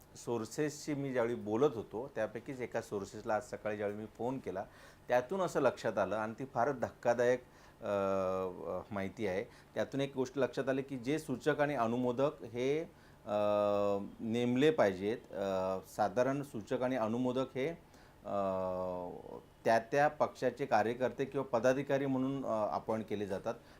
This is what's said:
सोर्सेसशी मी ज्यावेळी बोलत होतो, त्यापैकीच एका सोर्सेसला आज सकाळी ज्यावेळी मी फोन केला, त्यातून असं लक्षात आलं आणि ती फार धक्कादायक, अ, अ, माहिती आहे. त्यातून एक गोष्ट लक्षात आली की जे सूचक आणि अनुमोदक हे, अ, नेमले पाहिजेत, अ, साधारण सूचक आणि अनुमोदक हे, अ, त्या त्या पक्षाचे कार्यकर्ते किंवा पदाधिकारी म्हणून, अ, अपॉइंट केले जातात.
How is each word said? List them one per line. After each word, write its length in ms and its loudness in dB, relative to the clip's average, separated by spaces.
सोर्सेसशी 800 -4
मी 200 -4
ज्यावेळी 220 2
बोलत 400 2
होतो, 400 -6
त्यापैकीच 440 -6
एका 220 -4
सोर्सेसला 540 -4
आज 140 -2
सकाळी 280 -4
ज्यावेळी 220 -2
मी 60 -8
फोन 340 -4
केला, 260 -6
त्यातून 340 0
असं 180 0
लक्षात 380 2
आलं 180 2
आणि 240 -2
ती 60 -8
फार 260 2
धक्कादायक, 720 2
अ, 60 -8
अ, 120 -4
माहिती 360 -4
आहे. 160 0
त्यातून 580 -4
एक 140 -2
गोष्ट 220 -2
लक्षात 320 0
आली 120 0
की 160 -6
जे 220 0
सूचक 400 0
आणि 160 2
अनुमोदक 680 2
हे, 380 0
अ, 80 -4
नेमले 520 4
पाहिजेत, 460 2
अ, 460 -2
साधारण 480 0
सूचक 380 -4
आणि 140 0
अनुमोदक 500 0
हे, 140 -2
अ, 100 -4
त्या 140 6
त्या 280 4
पक्षाचे 580 -2
कार्यकर्ते 600 2
किंवा 340 -2
पदाधिकारी 460 2
म्हणून, 400 -2
अ, 300 0
अपॉइंट 320 -4
केले 180 -4
जातात. 280 -4